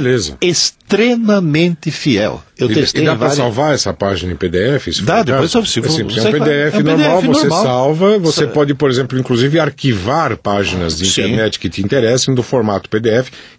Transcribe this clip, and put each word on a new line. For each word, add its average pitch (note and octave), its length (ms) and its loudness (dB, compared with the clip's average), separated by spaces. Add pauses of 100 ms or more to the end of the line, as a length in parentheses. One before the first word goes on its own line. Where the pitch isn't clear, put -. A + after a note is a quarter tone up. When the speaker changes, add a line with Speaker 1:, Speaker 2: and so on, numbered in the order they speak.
Speaker 1:
Beleza. A#2+ 400 0
Speaker 2:
extremamente F3+ 1500 0
fiel. G#2 500 -2 (160)
Eu B2 100 0
Speaker 1:
E, G#2+ 60 0
Speaker 2:
testei - 280 0
Speaker 1:
e - 40 2
dá - 60 2
pra A2+ 160 0
Speaker 2:
várias. C#3+ 80 0
Speaker 1:
salvar C3 360 0
essa G#2 220 -2
página F#2 380 -2
em E2 40 -6
P F#2 120 -2
D E2+ 100 -2 (160)
F, F2+ 180 -4
se D#2 100 -4
Speaker 2:
Dá, D#3+ 160 2
Speaker 1:
for - 20 2
o G#3+ 60 2
Speaker 2:
depois C3+ 260 0
Speaker 1:
caso? A#3+ 60 2
Speaker 2:
eu, G#3+ 80 0
se - 120 -2
Speaker 1:
É - 40 -2
Speaker 2:
for, D3 100 0
Speaker 1:
simples, A2+ 240 -2
é G#2+ 40 -2
um - 40 0
Speaker 2:
você G#3+ 80 2
vai, - 80 2
Speaker 1:
P - 40 0
D D3 220 2
F D3+ 100 -2
Speaker 2:
é G#3+ 40 2
um - 20 2
Speaker 1:
normal, D#3+ 160 2
Speaker 2:
P D4+ 80 4
D E3+ 120 2
F C4 100 0
Speaker 1:
você D#4 180 2
Speaker 2:
normal. F3 180 2
Speaker 1:
salva, D#3 540 2
você D#3 280 0
Speaker 2:
Sa- - 40 -2
Speaker 1:
pode, C#3+ 240 0
por C3+ 160 0
exemplo, B2+ 260 -2
inclusive C3 440 0
arquivar C3+ 760 -2
páginas F2+ 600 -2
de F2+ 80 -2
Speaker 2:
Sim. G2 160 0
Speaker 1:
internet G#2+ 380 0
que G2+ 80 -4
te F#2 140 -6
interessem B2 520 0
do B2 80 0
formato G#2+ 460 -2
P G#2+ 100 0
D A#2 120 0
F, B2 200 0 (280)